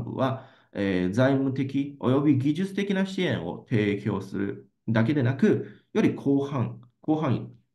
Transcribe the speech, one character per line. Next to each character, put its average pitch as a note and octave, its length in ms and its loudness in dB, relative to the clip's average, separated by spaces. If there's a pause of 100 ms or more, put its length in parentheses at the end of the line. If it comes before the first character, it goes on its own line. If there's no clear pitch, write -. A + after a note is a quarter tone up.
部 - 120 -8
は、 A#2+ 320 -2 (240)
え F#2+ 380 0
ー、 - 20 -4
財 B2+ 220 4
務 C3+ 200 0
的 C#3 460 -2
お B2 100 2
よ C#3 120 4
び C#3+ 160 4
技 D3 160 2
術 F#3+ 200 -4
的 G3+ 180 -2
な F#3+ 140 0
支 F#3 160 -2
援 G#2+ 220 0
を - 240 -8
提 G#2 340 0
供 G2 180 -2
す - 160 -10
る G2 340 -6 (180)
だ A2+ 160 4
け D3 100 2
で D3 80 2
な A#2+ 120 2
く、 - 580 0
よ G#3+ 100 2
り C3+ 80 4
広 C#3 400 0
範、 B2+ 300 -4 (240)
広 D#3 180 0
範 C3 120 0
囲、 A#2 140 -6 (260)